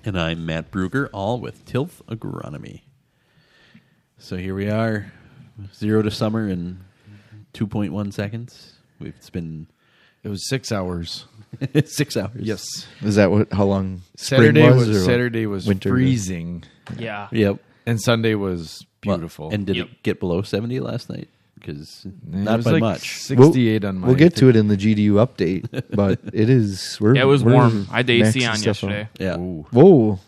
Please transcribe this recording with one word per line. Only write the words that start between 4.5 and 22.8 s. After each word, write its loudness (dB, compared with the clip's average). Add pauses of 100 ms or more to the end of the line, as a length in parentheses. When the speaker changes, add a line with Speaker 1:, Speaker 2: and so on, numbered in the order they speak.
Speaker 1:
we -6
are, -4 (600)
zero 0
to -2
summer -4
in -8 (720)
two -4
point -6
one -6
seconds. -12 (260)
We've, -14
it's -20
been -10 (560)
Speaker 2:
It -12
was -10
six -6
hours. -8 (320)
Speaker 1:
<laughs> -2
Six -6
hours. -6
Speaker 2:
Yes. -8 (360)
Speaker 3:
Is 0
that 4
what, 0
how 0
long -2 (160)
spring 2
Speaker 2:
Saturday 8
Speaker 3:
was, 6
Speaker 2:
was, 2
Speaker 3:
or 2
Speaker 2:
Saturday 0
was -6
Speaker 3:
winter? -2
Speaker 2:
freezing. -2 (320)
Speaker 4:
Yeah. -12
Speaker 1:
Yep. 0 (260)
Speaker 2:
And -2
Sunday 0
was -8 (200)
Speaker 1:
Well, 0
Speaker 2:
beautiful. -12
Speaker 1:
and -4
did -4
Speaker 4:
Yep. -8
Speaker 1:
it -20
get -4
below -2
seventy -6
last -10
night? -14 (320)
'Cause -16 (220)
Speaker 2:
Nah, -8
it -4
Speaker 1:
not 0
Speaker 2:
was -4
Speaker 1:
by 2
Speaker 2:
like 2